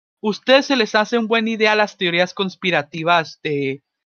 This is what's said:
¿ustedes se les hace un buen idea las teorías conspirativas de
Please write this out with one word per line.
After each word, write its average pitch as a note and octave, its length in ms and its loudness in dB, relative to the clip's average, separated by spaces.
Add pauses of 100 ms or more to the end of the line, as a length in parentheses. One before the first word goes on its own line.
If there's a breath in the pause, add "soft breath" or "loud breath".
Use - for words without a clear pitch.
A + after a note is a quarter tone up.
(220)
¿ustedes B3 420 2
se C#4 120 0
les G#3+ 180 0
hace G#3+ 240 0
un A3 100 -2
buen A3+ 180 0
idea G#3+ 300 2
las G#3 220 -2
teorías F3+ 340 0
conspirativas E3 1080 -2
de C#3+ 400 -4 (240)